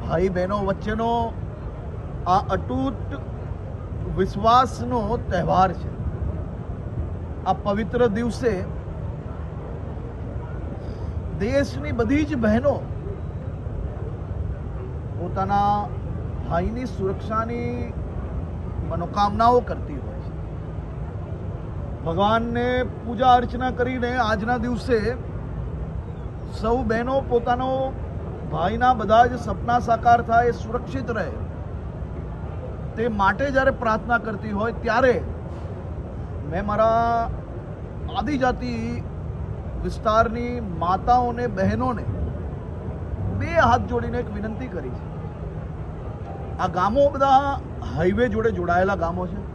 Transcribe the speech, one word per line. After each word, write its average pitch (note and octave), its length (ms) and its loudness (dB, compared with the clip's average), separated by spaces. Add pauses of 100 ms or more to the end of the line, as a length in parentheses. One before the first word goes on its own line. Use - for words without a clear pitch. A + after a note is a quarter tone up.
ભાઈ E3 200 4
બહેનો F#3 300 0
વચ્ચેનો A3 720 0 (920)
આ F#3 120 6
અતૂટ B3 560 0 (1200)
વિશ્વાસનો A3+ 1000 4 (140)
તહેવાર F3 420 4
છે. - 160 -4 (1600)
આ F#3+ 60 2
પવિત્ર A3 540 2
દિવસે A3 580 0 (2750)
દેશની C4+ 540 0
બધી B3 320 4
જ D4 100 -2
બહેનો A#3+ 380 4 (2500)
પોતાના G3+ 680 2 (600)
ભાઈની G3+ 360 0
સુરક્ષાની A3+ 1080 -2 (960)
મનોકામનાઓ G#3 720 4
કરતી D#3+ 340 -6
હોય - 260 -6
છે. - 120 -8 (1700)
ભગવાનને A#3 800 2
પૂજા A#3+ 500 4
અર્ચના B3 380 4
કરીને B3 460 0
આજના A3 400 2
દિવસે A#3 580 0 (1500)
સૌ A#3 220 2
બહેનો A#3+ 380 2
પોતાનો C4 720 2 (600)
ભાઈના A3+ 420 4
બધા A3 320 6
જ B3 140 -2
સપના A#3 380 0
સાકાર A#3+ 440 6
થાય, A#3 300 4
સુરક્ષિત A#3 580 -4
રહે, G3 200 -2 (1700)
તે A3+ 120 0
માટે G3+ 420 4
જ્યારે C4 200 6
પ્રાર્થના A#3 480 2
કરતી A3 320 -4
હોય, G#3+ 220 0
ત્યારે A#3 500 4 (1300)
મેં G3 160 0
મારા A3+ 640 4 (880)
આદિજાતિ A#3+ 840 0 (800)
વિસ્તારની A3+ 800 2
માતાઓને, A#3 840 2
બહેનોને G#3+ 560 0 (1400)
બે C#4+ 80 0
હાથ C4+ 340 6
જોડીને A#3+ 380 0
એક A#3+ 160 -4
વિનંતી A3 320 -4
કરી E3 240 -6
છે. - 180 -8 (1500)
આ F3 80 2
ગામો G#3 440 4
બધા C#4 500 6 (360)
હાઈવે G3+ 320 4
જોડે A3 220 2
જોડાયેલા F3+ 440 2
ગામો F3+ 320 -2
છે. G3 140 -6 (140)